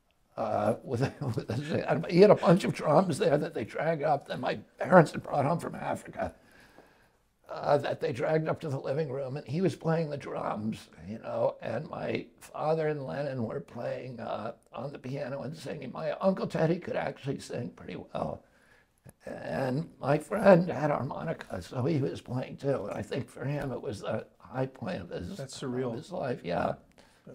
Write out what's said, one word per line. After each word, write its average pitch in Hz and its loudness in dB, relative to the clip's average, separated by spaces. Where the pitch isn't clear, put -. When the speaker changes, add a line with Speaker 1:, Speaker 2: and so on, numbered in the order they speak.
Speaker 1:
Uh, 107 0
with 127 -2
a, - 2
<laughs> 143 -8
with - -4
a 113 -2
ze-, 156 0
he 170 10
had 202 12
a - 10
bunch 185 6
of 208 2
drums 151 4
there 151 4
that 156 -2
they 123 -4
dragged 151 -2
up 147 2
that 131 -6
my 127 -2
parents 156 8
had - -6
brought 147 0
home 160 2
from - -6
Africa, - -6
uh, 147 2
that - -2
they 160 0
dragged 156 2
up 160 -2
to 165 -6
the 135 -2
living 147 -2
room, 131 -6
and 156 -10
he 156 -2
was 175 2
playing 160 0
the 147 -6
drums, - -4
you 113 -8
know, 120 0
and - -4
my 110 -2
father 156 0
and 147 -2
Lennon 139 -4
were - -4
playing, 120 -8
uh, 113 -6
on 120 -8
the - -12
piano 139 -6
and 151 -8
singing. - -8
My 160 -4
Uncle - 2
Teddy 165 2
could - -6
actually 143 -4
sing - -6
pretty - -12
well. - -6
And 135 -2
my 147 2
friend 185 8
had 143 0
harmonica, - -4
so 127 -4
he 160 2
was - -2
playing - -8
too. 131 0
And - -6
I - -4
think - -6
for - -10
him, 139 -2
it - -6
was - -8
the - -4
high 131 -4
point 98 -6
of 87 -10
his, 90 -8
Speaker 2:
That's - -10
surreal. 127 -2
Speaker 1:
of - -6
his 160 -12
life, 165 -4
yeah. - 0